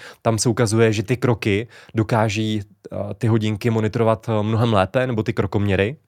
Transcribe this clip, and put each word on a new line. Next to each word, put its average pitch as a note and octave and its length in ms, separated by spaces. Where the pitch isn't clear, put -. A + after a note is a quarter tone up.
Tam A2+ 160
se C3 100
ukazuje, A2+ 440
že G#2+ 100
ty A#2+ 140
kroky A2+ 520
dokáží, A2 680
eh, G2 40
ty - 120
hodinky G#2+ 440
monitorovat, A2 580
eh, G#2+ 140
mnohem A2 300
lépe, G#2+ 340
nebo A2+ 160
ty G#2+ 100
krokoměry. G2+ 640